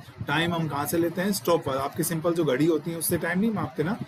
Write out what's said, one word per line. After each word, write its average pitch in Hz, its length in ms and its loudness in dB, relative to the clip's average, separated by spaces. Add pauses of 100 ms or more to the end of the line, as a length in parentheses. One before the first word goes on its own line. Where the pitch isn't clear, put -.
(280)
टाइम 165 260 2
हम 160 140 -2
कहाँ 143 180 -4
से 170 120 0
लेते 170 240 2
हैं, 202 120 2
स्टॉप 165 340 2
वॉच, 135 100 0
आपकी 139 260 -2
सिंपल 165 300 0
जो 170 100 2
घड़ी 139 220 2
होती 165 240 2
है 165 80 -4
उससे 165 200 0
टाइम 175 220 -2
नहीं 226 120 2
मापते 160 300 -2
ना 190 140 -2 (120)